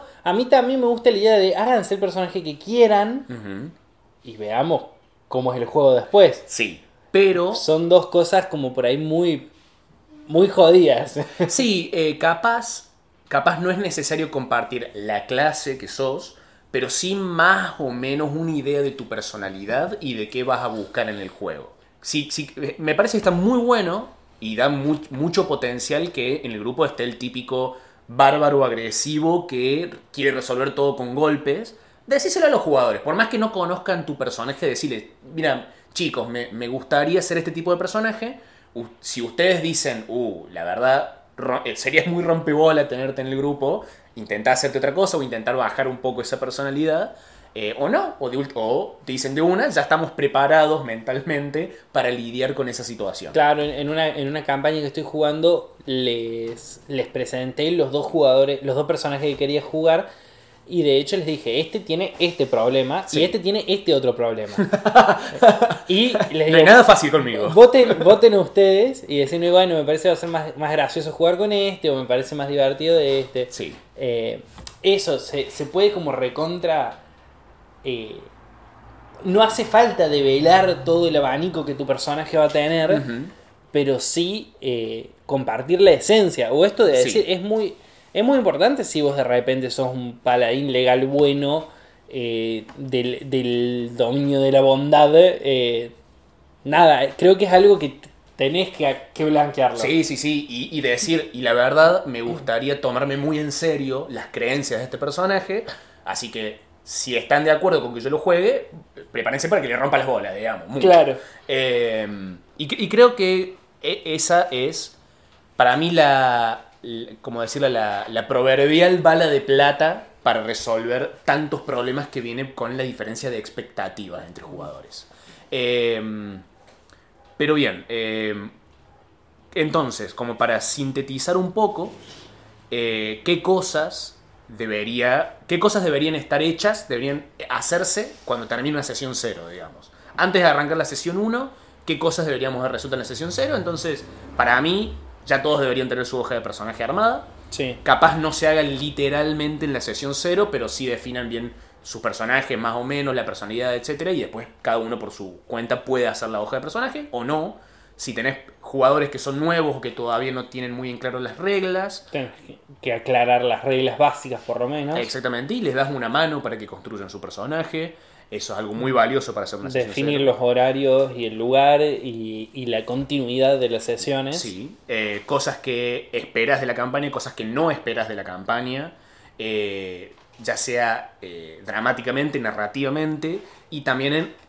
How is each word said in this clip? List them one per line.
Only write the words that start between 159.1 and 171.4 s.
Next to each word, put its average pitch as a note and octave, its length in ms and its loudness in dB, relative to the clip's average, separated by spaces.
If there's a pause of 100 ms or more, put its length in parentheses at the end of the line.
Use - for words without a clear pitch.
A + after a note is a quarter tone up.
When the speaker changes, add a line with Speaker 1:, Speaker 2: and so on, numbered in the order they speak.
Speaker 2:
son C#3 200 -6
nuevos D#3 380 0
o B2 40 -14
que A#2+ 100 -8
todavía A#2+ 420 -4
no B2+ 160 -10
tienen B2 240 -10
muy B2+ 160 -10
en B2 80 -12
claro B2+ 220 -6
las A#2+ 180 -10
reglas. F#3+ 760 -4
Speaker 1:
Tenés C3 200 -6 (160)
que, - 100 -20 (240)
que B2 120 -2
aclarar B2 500 2
las A2+ 200 0
reglas C3 340 0
básicas, C3 440 0
por A#2+ 180 -6
lo A#2+ 80 -2
menos. C#3+ 320 -6
Speaker 2:
Exactamente, B2 540 -6
y B3 80 -6
les D3 120 -2
das C3+ 180 0
una B2 180 -6
mano D3+ 340 0
para A2+ 140 -6
que G#2+ 100 -12
construyan G2 420 -14
su F#2+ 120 -16
personaje. D#3+ 760 -8 (360)
Eso G#2 220 -10
es G2 60 -8
algo G#2+ 140 -8
muy B2 180 -4
valioso B2 420 2
para G#2 100 -4
hacer G2 160 -10
una G2 100 -10
sesión B2+ 200 -2
Speaker 1:
Definir C#3 300 -2
Speaker 2:
cero. C3+ 120 2
Speaker 1:
los B2 100 0
horarios C3 720 2
y A#2+ 100 -8
el A2 120 -8
lugar C#3 440 4